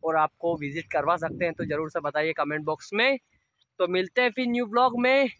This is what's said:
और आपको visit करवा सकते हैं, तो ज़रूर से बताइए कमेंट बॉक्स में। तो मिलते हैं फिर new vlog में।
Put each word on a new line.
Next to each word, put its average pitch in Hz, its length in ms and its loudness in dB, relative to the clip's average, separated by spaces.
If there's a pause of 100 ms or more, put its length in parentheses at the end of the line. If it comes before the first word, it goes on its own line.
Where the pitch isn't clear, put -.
और 160 140 0
आपको 165 400 0
visit 147 340 -6
करवा 151 260 2
सकते 160 280 -4
हैं, 165 80 -2
तो - 120 -6
ज़रूर 151 240 -4
से 170 120 -4
बताइए 151 340 -2
कमेंट 151 300 -4
बॉक्स 156 280 -6
में। 254 240 2 (600)
तो 180 100 2
मिलते 185 320 0
हैं 247 100 4
फिर 254 160 -2
new 240 200 0
vlog 240 320 2
में। 262 300 4 (100)